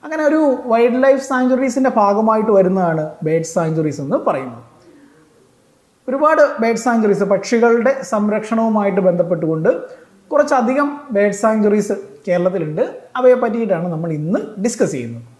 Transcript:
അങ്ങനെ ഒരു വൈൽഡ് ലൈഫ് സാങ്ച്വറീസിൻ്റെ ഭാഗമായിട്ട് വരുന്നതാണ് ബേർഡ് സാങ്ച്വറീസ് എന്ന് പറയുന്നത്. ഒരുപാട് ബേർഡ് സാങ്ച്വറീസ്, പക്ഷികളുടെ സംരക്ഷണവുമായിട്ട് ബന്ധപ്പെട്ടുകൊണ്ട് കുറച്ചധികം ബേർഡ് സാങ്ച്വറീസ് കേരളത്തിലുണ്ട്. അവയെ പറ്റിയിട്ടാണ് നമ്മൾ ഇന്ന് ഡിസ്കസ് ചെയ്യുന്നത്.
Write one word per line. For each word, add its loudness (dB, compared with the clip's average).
അങ്ങനെ -6
ഒരു 2
വൈൽഡ് 2
ലൈഫ് 4
സാങ്ച്വറീസിൻ്റെ 0
ഭാഗമായിട്ട് 2
വരുന്നതാണ് 2
ബേർഡ് 0
സാങ്ച്വറീസ് -2
എന്ന് -2
പറയുന്നത്. -6
ഒരുപാട് 2
ബേർഡ് -2
സാങ്ച്വറീസ്, 2
പക്ഷികളുടെ 2
സംരക്ഷണവുമായിട്ട് 0
ബന്ധപ്പെട്ടുകൊണ്ട് 0
കുറച്ചധികം 0
ബേർഡ് 0
സാങ്ച്വറീസ് 0
കേരളത്തിലുണ്ട്. -2
അവയെ 6
പറ്റിയിട്ടാണ് -2
നമ്മൾ -4
ഇന്ന് -2
ഡിസ്കസ് -2
ചെയ്യുന്നത്. -10